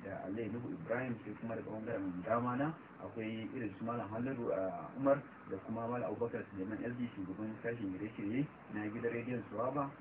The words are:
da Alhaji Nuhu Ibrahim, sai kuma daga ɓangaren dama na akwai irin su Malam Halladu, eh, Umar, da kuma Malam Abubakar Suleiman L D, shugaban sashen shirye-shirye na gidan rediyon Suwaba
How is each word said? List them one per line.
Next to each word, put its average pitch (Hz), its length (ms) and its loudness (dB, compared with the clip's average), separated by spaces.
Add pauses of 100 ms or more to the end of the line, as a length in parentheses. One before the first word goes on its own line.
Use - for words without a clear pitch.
da 98 180 -4
Alhaji 104 300 0
Nuhu 123 180 -2
Ibrahim, 120 480 0
sai 107 160 -6
kuma 113 220 -2
daga 98 140 -4
ɓangaren 101 540 0
dama 120 320 4
na 151 180 4 (220)
akwai 110 520 -4
irin 113 260 -2
su 113 100 -6
Malam 113 260 0
Halladu, 120 420 0
eh, 90 460 0
Umar, 139 240 8 (240)
da - 100 -2
kuma 113 320 -2
Malam 117 240 2
Abubakar 113 320 0
Suleiman 101 340 -2
L 120 140 0
D, 123 160 0
shugaban 104 500 -4
sashen 117 300 0
shirye-shirye 107 560 0 (240)
na 104 160 -2
gidan 113 280 0
rediyon 117 340 0
Suwaba 135 420 2 (120)